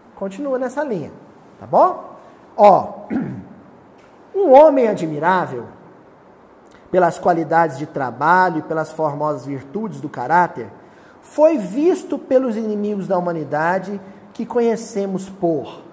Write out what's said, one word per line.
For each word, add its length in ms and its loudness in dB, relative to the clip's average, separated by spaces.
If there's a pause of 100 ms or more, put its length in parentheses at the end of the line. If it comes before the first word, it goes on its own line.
(140)
continua 440 -6
nessa 260 -6
linha, 260 -6 (480)
tá 80 -16
bom? 500 0 (400)
Ó, 500 4 (580)
<clears throat> 680 -20
um 180 4
homem 360 8
admirável, 800 -2 (1200)
pelas 280 2
qualidades 600 0
de 80 -8
trabalho 720 0
e 40 -4
pelas 300 -6
formosas 520 -4
virtudes 560 -8
do 80 -8
caráter, 600 0 (520)
foi 380 2
visto 600 -2
pelos 380 0
inimigos 500 -4
da 120 0
humanidade 840 -2 (320)
que 140 -8
conhecemos 840 -2
por, 540 -4 (100)